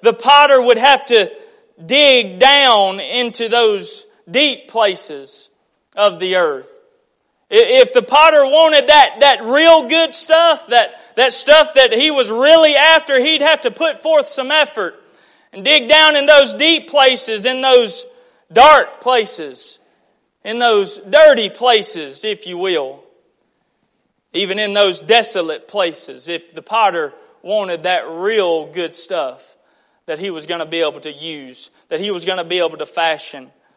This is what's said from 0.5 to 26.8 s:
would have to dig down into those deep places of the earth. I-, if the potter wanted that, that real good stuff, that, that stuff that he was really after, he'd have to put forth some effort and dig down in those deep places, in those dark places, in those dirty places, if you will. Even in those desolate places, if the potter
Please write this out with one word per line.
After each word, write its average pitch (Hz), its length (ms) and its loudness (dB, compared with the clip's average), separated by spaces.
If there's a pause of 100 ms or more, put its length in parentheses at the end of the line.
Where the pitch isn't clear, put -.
would 240 160 2
have 269 280 2
to 220 260 0 (520)
dig 240 540 0
down 233 600 2
into 226 480 -8
those 214 560 -2 (260)
deep 262 380 -4
places 180 800 -8 (480)
of 196 240 -2
the 185 160 -4
earth. 156 340 -4 (800)
I-, 247 300 2
if 247 120 2
the 240 100 0
potter 302 420 2
wanted 294 440 2
that, 294 320 4
that 262 240 2
real 302 440 2
good 320 260 0
stuff, 320 540 0
that, 226 320 0 (160)
that 240 160 2
stuff 311 420 2
that 262 180 4
he 285 180 0
was 262 200 -2
really 302 460 4
after, 302 420 2
he'd 294 240 -2
have 311 200 0
to 254 80 -4
put 311 320 -8
forth 302 260 0
some 262 220 -10
effort 285 520 -4 (500)
and 190 120 -18
dig 285 240 0
down 311 260 4
in 285 120 -2
those 277 260 4
deep 302 360 -2
places, 247 580 -2
in 254 160 -6
those 247 420 0 (480)
dark 269 480 4
places, 196 800 -6 (680)
in 220 140 -10
those 214 400 -2
dirty 254 500 4
places, 196 720 -4
if 208 240 -10
you 180 120 -14
will. 156 440 -6 (1300)
Even 196 240 -6
in 208 140 -6
those 202 280 -2
desolate 180 680 -4
places, 156 600 -8
if 170 260 -14
the 156 80 -18
potter 180 500 -4 (300)